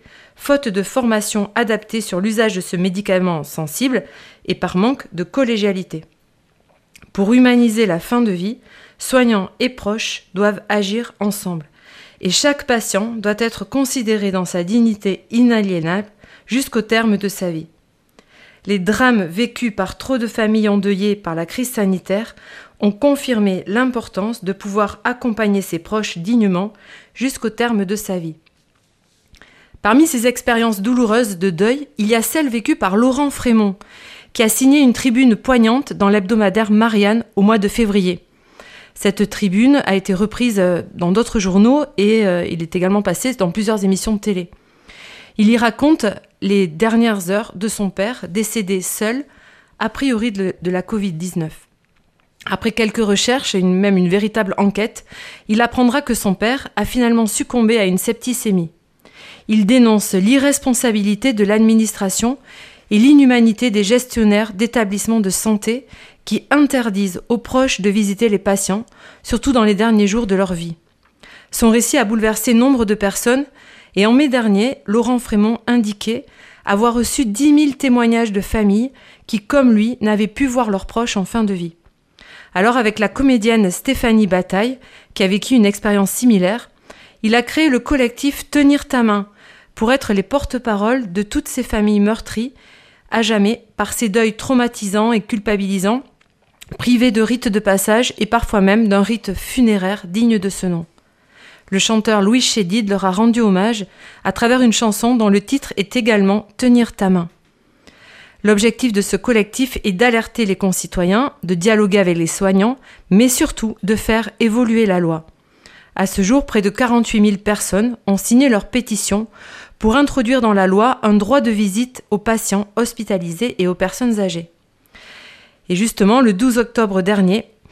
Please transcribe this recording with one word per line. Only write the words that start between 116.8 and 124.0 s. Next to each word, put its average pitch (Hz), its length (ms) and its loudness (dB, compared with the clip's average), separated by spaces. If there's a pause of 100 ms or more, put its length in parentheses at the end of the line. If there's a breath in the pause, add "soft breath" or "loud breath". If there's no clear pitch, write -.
mille 208 180 2
personnes 214 580 -2 (100)
ont 196 120 0
signé 262 300 4
leur 208 180 0
pétition 220 600 -4 (540 loud breath)
pour 220 160 2
introduire 269 460 2
dans 214 100 2
la 190 160 4
loi 214 340 2
un 208 120 4
droit 208 260 2
de 226 100 0
visite 214 600 -2
aux 208 80 0
patients 208 580 -2
hospitalisés 202 840 -4
et 180 60 0
aux 180 80 0
personnes 208 460 -2